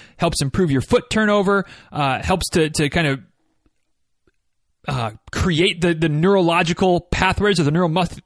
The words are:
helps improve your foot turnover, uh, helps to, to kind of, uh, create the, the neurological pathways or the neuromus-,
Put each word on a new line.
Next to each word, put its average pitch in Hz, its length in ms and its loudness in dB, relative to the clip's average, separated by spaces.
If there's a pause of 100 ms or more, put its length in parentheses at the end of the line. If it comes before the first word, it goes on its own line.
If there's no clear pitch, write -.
(160)
helps - 260 -2
improve 151 280 0
your 135 100 2
foot - 300 0
turnover, 208 540 0 (280)
uh, 135 300 -2
helps 180 280 -2
to, 156 200 2
to 151 200 -2
kind 165 160 0
of, 135 140 -2 (1700)
uh, 120 220 -4 (200)
create 180 500 0
the, 170 140 2
the 160 140 0
neurological 175 920 2 (100)
pathways 190 480 2
or - 20 2
the 143 80 2
neuromus-, 170 560 0